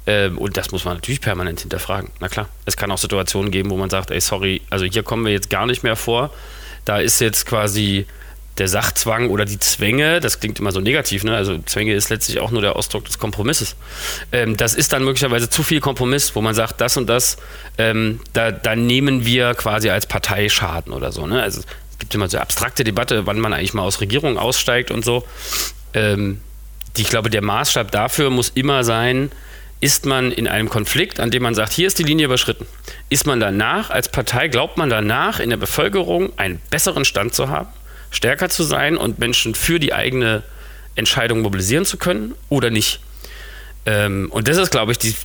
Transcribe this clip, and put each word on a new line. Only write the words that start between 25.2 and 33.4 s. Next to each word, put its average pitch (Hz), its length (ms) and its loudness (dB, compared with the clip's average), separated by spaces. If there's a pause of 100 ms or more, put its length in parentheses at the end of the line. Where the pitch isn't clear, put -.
Ähm, 101 480 2 (560)
die, 113 60 0
ich 98 80 0
glaube, 113 180 2
der 107 140 2
Maßstab 107 480 0
dafür 127 400 2
muss 123 240 2
immer 131 300 2
sein, 123 460 2 (500)
ist - 260 2
man 131 260 2
in 117 160 0
einem 107 220 0
Konflikt, 120 500 0
an 117 100 2
dem 123 120 2
man 117 120 2
sagt, 107 200 0
„Hier 175 120 2
ist 196 120 0
die 175 60 2
Linie 151 200 4
überschritten.“ 131 400 0 (460)
Ist 143 160 2
man 139 120 2
danach 110 520 2